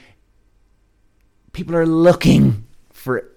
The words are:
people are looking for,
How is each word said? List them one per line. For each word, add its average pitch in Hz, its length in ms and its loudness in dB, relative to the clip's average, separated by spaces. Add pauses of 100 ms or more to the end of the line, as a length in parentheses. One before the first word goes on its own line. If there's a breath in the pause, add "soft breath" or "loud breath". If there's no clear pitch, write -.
(1500 loud breath)
people 170 220 -10
are 165 120 0
looking 160 800 2 (260)
for, - 440 -8